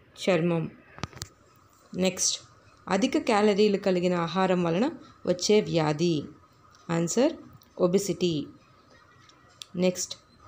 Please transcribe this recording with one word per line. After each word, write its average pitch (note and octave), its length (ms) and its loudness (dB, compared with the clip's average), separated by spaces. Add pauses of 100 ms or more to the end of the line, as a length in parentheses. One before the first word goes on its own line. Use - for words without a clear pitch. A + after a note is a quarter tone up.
(220)
చర్మం. E3+ 480 0 (1300)
నెక్స్ట్, F#3 440 0 (480)
అధిక B3 300 0
క్యాలరీలు G#3 580 2
కలిగిన F3+ 380 0
ఆహారం F3+ 480 0
వలన F3 280 0 (360)
వచ్చే G#3 340 2
వ్యాధి? D#3+ 640 0 (680)
ఆన్సర్, F3 420 0 (460)
ఒబిసిటీ. F3 680 0 (1300)
నెక్స్ట్, F3+ 420 -2 (300)